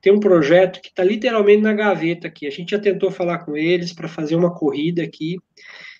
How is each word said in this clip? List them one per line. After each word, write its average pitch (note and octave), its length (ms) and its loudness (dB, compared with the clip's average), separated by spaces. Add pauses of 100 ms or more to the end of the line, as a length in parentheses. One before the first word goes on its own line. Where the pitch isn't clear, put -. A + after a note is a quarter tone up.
tem F#3+ 120 4
um G#3 80 4
projeto F3+ 600 4
que - 120 -20
tá F#3+ 80 -4
literalmente G#3+ 600 2
na G#3+ 100 2
gaveta E3+ 560 -2
aqui, - 180 -12
a C#3 40 -6
gente E3+ 220 -10
já G3+ 60 -2
tentou G3 320 0
falar F3 280 -4
com D#3+ 180 -8
eles E3+ 360 -2
pra - 140 -14
fazer D#3+ 300 -4
uma F3 180 0
corrida D#3 480 -4
aqui, D#3+ 360 -8 (600)